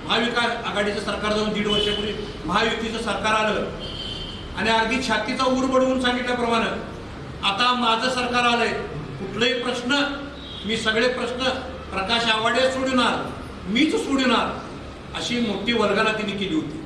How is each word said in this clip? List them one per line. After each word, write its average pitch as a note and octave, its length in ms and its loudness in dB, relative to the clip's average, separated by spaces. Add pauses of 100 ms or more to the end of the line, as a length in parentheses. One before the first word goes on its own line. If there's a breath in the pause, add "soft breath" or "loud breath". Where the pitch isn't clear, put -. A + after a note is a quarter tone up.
महाविकास A3+ 600 0
आघाडीचं G3+ 340 0
सरकार G#3+ 320 -2
जाऊन G#3+ 200 0
दीड G#3 140 0
वर्षापूर्वी G#3 460 0 (320)
महायुतीचं A3 540 0
सरकार - 340 0
आलं G#3 380 0 (840)
आणि G#3+ 140 0
अगदी A3+ 380 2
छातीचा A#3+ 360 0
ऊर B3+ 200 4
बडवून C4 360 4
सांगितल्याप्रमाणे A#3+ 680 2 (760)
आता A#3+ 260 2
माझं A#3+ 420 2
सरकार A#3+ 280 2
आलंय, A3+ 260 4 (520)
कुठलेही A3 420 0
प्रश्न, B3 420 0 (600)
मी A3 100 0
सगळे A3+ 320 2
प्रश्न B3 400 -2 (420)
प्रकाश A3+ 340 0
आवाडे A3+ 360 2
सोडवणार, C4 680 2 (380)
मीच C#4 260 4
सोडवणार, B3+ 640 2 (580)
अशी A#3+ 240 -2
मोठी G#3+ 320 0
वर्गाला G#3+ 400 2
तिने G3+ 200 -2
केली F3+ 220 -2
होती. C#3+ 320 -2